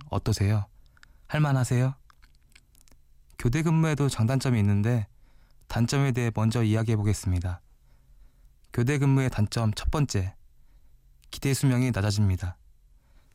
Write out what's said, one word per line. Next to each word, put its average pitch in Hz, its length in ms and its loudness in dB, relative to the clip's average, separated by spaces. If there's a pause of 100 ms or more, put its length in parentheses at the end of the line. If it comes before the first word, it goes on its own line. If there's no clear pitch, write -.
어떠세요? 104 560 0 (640)
할 151 140 -2
만하세요? 131 520 0 (1400)
교대 127 240 0
근무에도 160 460 2
장단점이 127 540 0
있는데 104 460 0 (600)
단점에 135 460 0
대해 120 200 -2
먼저 113 300 0
이야기해 110 320 2
보겠습니다. 92 640 -2 (1120)
교대 127 260 0
근무의 135 320 2
단점 107 440 -2
첫 - 180 -2
번째, 110 440 -2 (960)
기대 - 240 -4
수명이 127 380 2
낮아집니다. 98 680 0 (760)